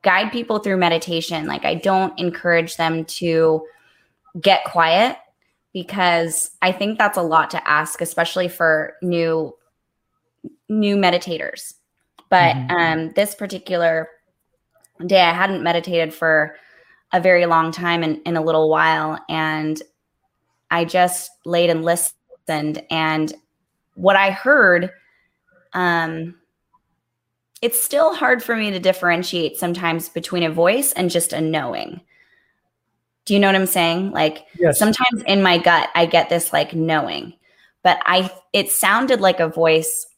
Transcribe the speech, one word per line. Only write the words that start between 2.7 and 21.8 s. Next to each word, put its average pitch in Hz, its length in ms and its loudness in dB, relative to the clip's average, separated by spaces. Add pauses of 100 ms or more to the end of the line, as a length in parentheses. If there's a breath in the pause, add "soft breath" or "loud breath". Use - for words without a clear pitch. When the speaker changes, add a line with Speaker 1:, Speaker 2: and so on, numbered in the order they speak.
Speaker 1:
them 165 280 -2
to 160 600 0 (760 loud breath)
get 190 260 2
quiet, 175 520 2 (560)
because 175 800 -2 (100)
I 185 100 2
think 202 260 -4
that's 208 200 0
a 180 60 0
lot 160 280 2
to - 160 -6
ask, 156 340 -2
especially 170 460 -4
for 160 540 0
new, 165 540 -2 (1120)
new 208 260 0
meditators. 180 760 -2 (560)
But, 170 260 4
Speaker 2:
Mm-hmm. 131 200 -4
Speaker 1:
um, 160 400 0
this 202 200 0
particular 170 760 -2 (960)
day, 185 160 6
I 170 120 4
hadn't 185 300 -2
meditated 170 500 -2
for 156 420 0 (580 loud breath)
a 180 80 2
very 180 240 4
long 165 260 2
time 170 320 -2
in, 156 200 -2
in 175 120 -4
a 160 80 -2
little 156 260 2
while, 156 480 0 (120)
and 156 520 -4 (880)
I 170 140 0
just 180 480 0 (140)
laid 170 240 2
and 160 160 0